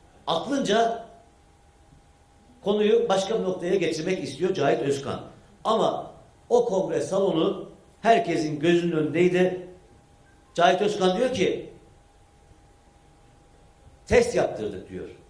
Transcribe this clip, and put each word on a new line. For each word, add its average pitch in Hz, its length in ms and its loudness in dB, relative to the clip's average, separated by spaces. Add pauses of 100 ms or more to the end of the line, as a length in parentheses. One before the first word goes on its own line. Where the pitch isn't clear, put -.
(280)
Aklınca 226 760 -2 (1600)
konuyu 208 460 2
başka 190 300 0
bir 185 40 -4
noktaya 180 320 -2
getirmek 165 480 -2
istiyor 175 300 -2
Cahit 135 280 0
Özkan. 131 400 -4 (420)
Ama 185 480 0 (380)
o 233 160 4
kongre 170 360 -2
salonu 190 680 -2 (320)
herkesin 160 580 2
gözünün 170 380 2
önündeydi. 175 720 2 (840)
Cahit 190 280 4
Özkan 185 360 0
diyor 254 160 0
ki, - 400 -2 (2250)
"Test 226 300 4
yaptırdık." 104 540 -4
diyor 90 200 -12 (200)